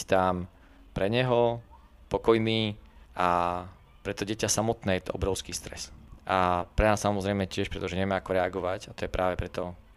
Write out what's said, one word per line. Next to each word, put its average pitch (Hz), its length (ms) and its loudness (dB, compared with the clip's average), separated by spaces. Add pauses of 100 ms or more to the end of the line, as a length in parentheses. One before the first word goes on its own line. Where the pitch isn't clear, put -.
tam 92 400 2 (480)
pre 98 160 0
neho, 120 480 2 (480)
pokojný, 110 720 2 (400)
a 87 480 2 (400)
pre 101 80 -2
to - 80 -8
dieťa 107 240 -2
samotné 104 560 0
je - 80 -6
to - 80 -6
obrovský 95 320 -4
stres. - 400 -12 (400)
A 90 320 2 (160)
pre 107 80 6
nás 104 160 2
samozrejme 101 480 0
tiež, 98 160 -4
pretože 90 320 -6
nevieme, 98 160 0
ako 92 240 -2
reagovať, 92 480 -2
a - 80 -16
to - 80 -10
je - 80 -4
práve 92 240 0
preto, 87 400 -6 (220)